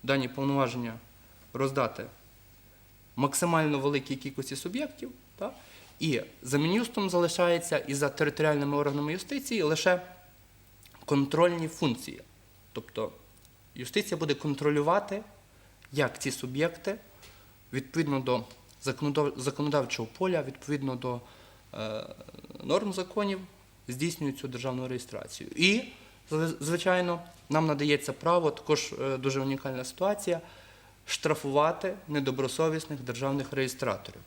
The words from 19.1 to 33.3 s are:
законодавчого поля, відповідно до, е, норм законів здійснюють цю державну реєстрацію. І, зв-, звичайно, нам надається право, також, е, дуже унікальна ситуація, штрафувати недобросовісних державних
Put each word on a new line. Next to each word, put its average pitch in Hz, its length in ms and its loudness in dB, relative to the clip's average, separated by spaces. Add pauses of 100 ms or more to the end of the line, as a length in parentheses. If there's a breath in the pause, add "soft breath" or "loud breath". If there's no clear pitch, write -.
законодавчого 135 800 0
поля, 180 260 2
відповідно 135 520 -4
до, 123 260 -6 (520 loud breath)
е, 110 300 -6 (600)
норм 190 300 2
законів 190 460 -2 (480)
здійснюють 139 520 -4
цю 139 80 -8
державну 127 400 -6
реєстрацію. - 680 -10
І, 202 260 6 (500 loud breath)
зв-, 160 280 0
звичайно, 175 640 2 (280)
нам 160 180 4
надається 143 460 2
право, 165 380 4
також, - 500 0
е, 135 160 0
дуже 135 240 0
унікальна 135 440 -2
ситуація, 190 560 0 (640 loud breath)
штрафувати 151 920 2 (100)
недобросовісних 147 920 0
державних 135 540 -2